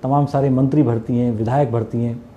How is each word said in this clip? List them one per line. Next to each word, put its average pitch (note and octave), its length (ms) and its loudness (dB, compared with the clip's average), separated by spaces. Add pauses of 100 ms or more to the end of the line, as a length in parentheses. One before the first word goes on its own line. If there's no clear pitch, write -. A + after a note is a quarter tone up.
तमाम C#3 240 2
सारे C#3 240 0
मंत्री C3+ 320 2
भर्ती A#2 360 0
हैं, B2 140 0
विधायक A#2 400 0
भर्ती A#2 320 -2
हैं। A#2 180 -6 (140)